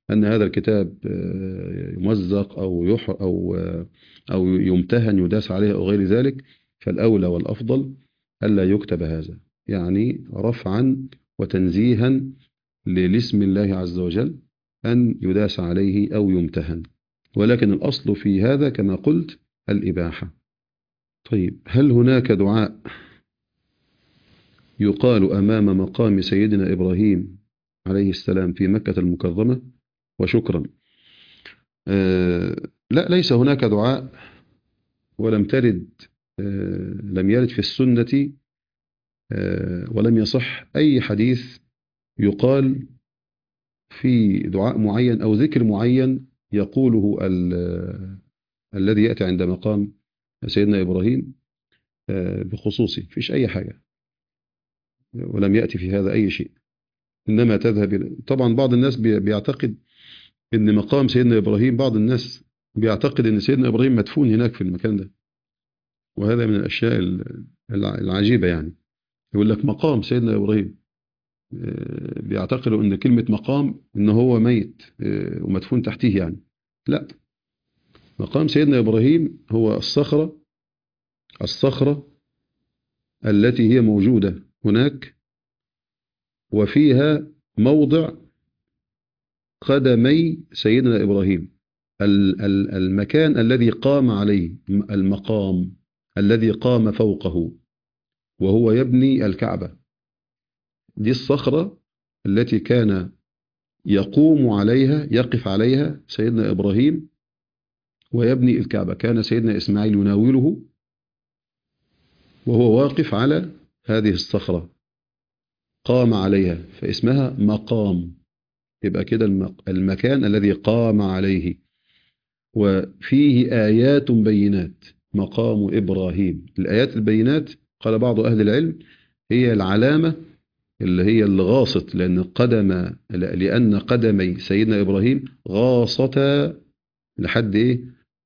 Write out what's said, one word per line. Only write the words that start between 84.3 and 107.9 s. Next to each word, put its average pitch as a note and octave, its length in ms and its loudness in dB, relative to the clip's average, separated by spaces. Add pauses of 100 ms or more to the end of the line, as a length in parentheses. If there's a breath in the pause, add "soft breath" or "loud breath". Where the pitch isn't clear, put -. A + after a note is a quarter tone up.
هناك، B2+ 520 -2 (1300)
وفيها C#3+ 760 2 (300)
موضع D3 540 2 (1500)
قدمي C#3 800 2 (100)
سيدنا A#2 500 2
إبراهيم، G2 540 0 (440)
ال-، G2 400 2
ال-، G2 340 -2
المكان G2+ 640 0
الذي A#2 320 2
قام C3+ 420 2
عليه، G2+ 440 0 (140)
المقام G2 1080 -2 (420)
الذي A2 340 2
قام A2+ 400 0
فوقه F2 600 -2 (880)
وهو A2 320 2
يبني B2+ 540 2
الكعبة. F#2 500 -4 (1200)
دي G#2+ 140 0
الصخرة C#3 640 -2 (480)
التي A2 340 0
كان G2+ 520 0 (720)
يقوم B2+ 640 4
عليها، C3 640 2
يقف A#2+ 360 0
عليها C3 600 0
سيدنا A2 440 -2
إبراهيم G#2 580 0 (1040)